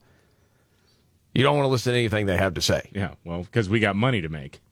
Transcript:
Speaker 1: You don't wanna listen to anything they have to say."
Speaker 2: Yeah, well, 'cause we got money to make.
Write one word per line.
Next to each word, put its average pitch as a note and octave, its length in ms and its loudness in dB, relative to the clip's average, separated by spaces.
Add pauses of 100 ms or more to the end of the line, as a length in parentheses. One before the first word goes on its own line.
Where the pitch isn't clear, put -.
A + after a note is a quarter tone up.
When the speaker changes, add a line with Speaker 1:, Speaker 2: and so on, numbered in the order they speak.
(1300)
Speaker 1:
You A#2+ 80 4
don't C#3+ 140 4
wanna C#3 140 2
listen B2+ 220 0
to B2 60 2
anything G#2+ 280 0
they F#2 100 2
have F#2+ 180 2
to F2 60 -6
say." D#2+ 320 0
Speaker 2:
Yeah, G2 220 -4 (100)
well, F2 260 -8
'cause A2 180 0
we G#2+ 120 2
got G2+ 160 2
money A#2 240 2
to D#2+ 80 -6
make. D2 320 -12 (120)